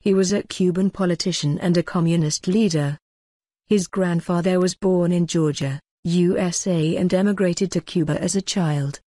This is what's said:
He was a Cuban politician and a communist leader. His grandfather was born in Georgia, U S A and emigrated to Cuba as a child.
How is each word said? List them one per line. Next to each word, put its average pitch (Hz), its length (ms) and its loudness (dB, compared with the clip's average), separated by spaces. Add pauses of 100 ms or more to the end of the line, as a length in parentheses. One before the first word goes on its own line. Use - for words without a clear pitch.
He 196 140 2
was 190 180 2
a 202 120 0
Cuban 185 440 0
politician 175 680 -2
and 175 180 2
a 170 60 2
communist 165 640 0
leader. 165 480 2 (720)
His 202 220 2
grandfather 180 720 0
was 180 160 0
born 180 380 0
in 175 140 2
Georgia, 147 520 -2 (260)
U 175 340 2
S 180 280 -2
A 165 300 0
and 175 160 0
emigrated 190 600 0
to 165 100 -2
Cuba 156 400 -2
as 175 120 -2
a 196 60 0
child. 147 580 -2 (100)